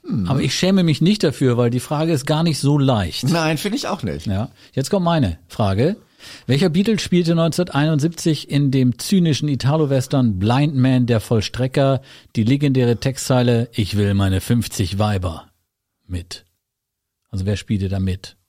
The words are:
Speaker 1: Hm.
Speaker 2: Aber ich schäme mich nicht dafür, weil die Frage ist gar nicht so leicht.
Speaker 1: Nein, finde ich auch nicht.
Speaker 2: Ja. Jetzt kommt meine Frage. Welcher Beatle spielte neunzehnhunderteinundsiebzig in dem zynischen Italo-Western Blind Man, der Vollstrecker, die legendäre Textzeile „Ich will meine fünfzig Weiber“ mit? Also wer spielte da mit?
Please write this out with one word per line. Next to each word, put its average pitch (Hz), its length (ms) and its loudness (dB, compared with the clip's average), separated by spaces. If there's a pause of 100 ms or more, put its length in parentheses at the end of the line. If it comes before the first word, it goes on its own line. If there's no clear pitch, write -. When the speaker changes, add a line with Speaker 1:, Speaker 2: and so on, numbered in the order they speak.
Speaker 1:
Hm. 139 240 -4
Speaker 2:
Aber 110 120 0
ich - 140 -2
schäme 185 280 2
mich 160 180 2
nicht 202 220 2
dafür, 131 340 2
weil 120 140 2
die 123 100 -2
Frage 160 320 -2
ist 135 140 -2
gar 151 160 0
nicht 170 160 0
so 147 200 2
leicht. 117 460 0
Speaker 1:
Nein, 160 340 0
finde 208 180 -4
ich 277 100 -6
auch 190 160 -6
nicht. 76 240 -6
Speaker 2:
Ja. 101 240 -4 (220)
Jetzt - 180 -4
kommt 190 140 0
meine 151 340 0 (100)
Frage. 117 480 0 (500)
Welcher 147 220 2
Beatle 202 300 2
spielte 170 360 0
neunzehnhunderteinundsiebzig 160 1160 0
in 143 200 2
dem 127 280 2
zynischen 160 500 0
Italo-Western 135 920 0
Blind 135 380 2
Man, 127 300 2
der 117 140 2
Vollstrecker, 131 800 0 (340)
die 113 80 2
legendäre 127 540 2
Textzeile 123 760 0
„Ich 101 240 -2
will 101 160 2
meine 95 300 0
fünfzig 104 560 -2
Weiber“ 92 500 -4 (580)
mit? - 380 -12 (840)
Also 92 160 -6
wer 104 100 -2
spielte 98 320 -4
da 95 120 -4
mit? 92 360 -6 (120)